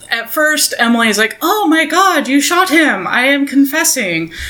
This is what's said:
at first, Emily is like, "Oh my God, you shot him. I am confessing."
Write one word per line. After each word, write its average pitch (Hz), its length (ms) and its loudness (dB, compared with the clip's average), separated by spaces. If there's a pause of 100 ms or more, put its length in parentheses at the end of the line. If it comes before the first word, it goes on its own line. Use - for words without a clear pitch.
(100)
at 233 200 -6
first, 302 480 0
Emily 233 300 2
is 208 80 0
like, 214 240 -2
"Oh 392 260 0
my 311 200 2
God, 320 420 2
you 277 140 2
shot 349 260 0
him. 285 380 0
I 240 160 0
am 277 240 0
confessing." 262 840 0 (180)